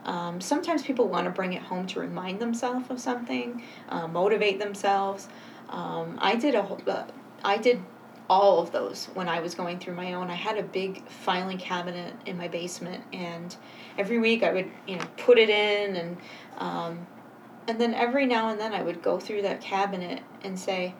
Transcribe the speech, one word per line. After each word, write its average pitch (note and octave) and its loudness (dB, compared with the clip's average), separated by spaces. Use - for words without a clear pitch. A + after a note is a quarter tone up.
Um, F3 -4
sometimes D#4 0
people B3 2
wanna F3+ 0
bring F#3 -2
it - -6
home F#3 -4
to F#3 -4
remind F#3 -4
themselves B3 -2
of B3+ -6
something, A#3+ -4
uh, E3+ -4
motivate G3 4
themselves. G3 0
Um, E3 -6
I G3 4
did C4+ 4
a G3+ 4
whole, F3+ -6
uh, - 0
I G3+ 4
did A#3+ 6
all F#3+ 10
of E3+ 0
those - -2
when F3+ -2
I E3+ 2
was F3 -4
going F3+ -4
through F3+ -8
my F3+ -6
own. F3+ -4
I F#3 -6
had G#3 -2
a F#3+ -2
big F#3+ -4
filing F#3 -2
cabinet F3 -4
in F#3+ -6
my F3 -6
basement, F3 -6
and E3+ -8
every A#3 2
week A3+ 4
I E3+ 6
would, F#3 0
you F#3 -6
know, E3 -4
put A#3+ 8
it A3 8
in, G#3 4
and, E3+ -4
um, F3 -6
and A3+ -2
then A#3 4
every B3+ 2
now A#3+ 4
and G#3+ -2
then A3 -2
I F3+ 0
would E3+ -2
go F3+ 2
through G#3 -4
that G3 -2
cabinet F#3+ -2
and F#3+ -6
say F3+ -2